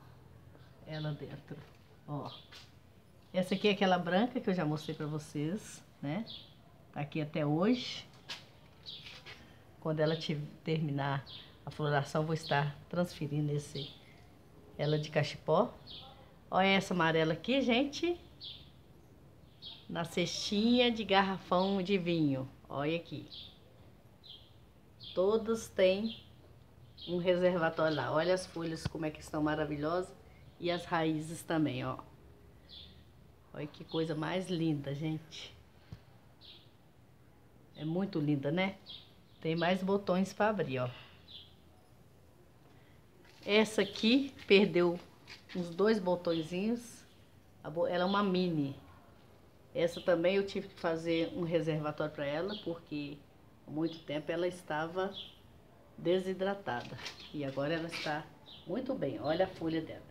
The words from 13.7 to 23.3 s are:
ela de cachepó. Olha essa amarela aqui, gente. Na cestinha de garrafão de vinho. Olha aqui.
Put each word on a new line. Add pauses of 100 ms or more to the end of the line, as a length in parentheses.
ela
de
cachepó. (760)
Olha
essa
amarela
aqui,
gente. (1700)
Na
cestinha
de
garrafão
de
vinho. (200)
Olha
aqui. (1900)